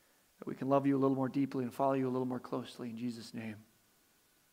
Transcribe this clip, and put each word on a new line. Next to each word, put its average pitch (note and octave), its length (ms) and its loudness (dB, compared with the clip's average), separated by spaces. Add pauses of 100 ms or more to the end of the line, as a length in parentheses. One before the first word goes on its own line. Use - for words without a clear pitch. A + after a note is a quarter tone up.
(400)
that - 80 -12
we - 80 -4
can C3 120 -4
love C#3 200 4
you C#3 80 6
a C3 40 4
little C3+ 160 6
more C3 120 2
deeply C3+ 340 0
and A#2+ 100 -4
follow C#3 220 2
you C3 140 2
a - 20 -2
little B2+ 160 0
more B2 140 -4
closely. B2 500 -8
In A2+ 80 -8
Jesus' A#2 340 -6
name, A2 240 -8 (960)